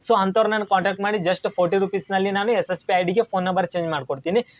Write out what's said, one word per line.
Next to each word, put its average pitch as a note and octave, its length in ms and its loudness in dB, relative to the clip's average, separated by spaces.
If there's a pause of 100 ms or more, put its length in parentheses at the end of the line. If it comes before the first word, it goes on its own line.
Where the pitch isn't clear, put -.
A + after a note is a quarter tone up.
So, - 160 2
ಅಂಥವ್ರು G3 320 2
ನಾನು G#3+ 160 -2
ಕಾಂಟ್ಯಾಕ್ಟ್ F#3+ 360 0
ಮಾಡಿ G#3 160 0
just F3+ 320 -2
ಫಾರ್ಟಿ F3+ 280 0
ರುಪೀಸ್‌ನಲ್ಲಿ G3 540 0
ನಾನು G3+ 200 0
ಎಸ್ F#3+ 200 0
ಎಸ್ F3 140 -6
ಪಿ G3 80 0
ಐ F#3 100 2
ಡಿಗೆ F3+ 180 2
ಫೋನ್ F#3+ 240 -2
ನಂಬರ್ F#3 220 0
ಚೇಂಜ್ E3+ 220 -4
ಮಾಡ್ಕೊಡ್ತೀನಿ. D#3 540 -2 (160)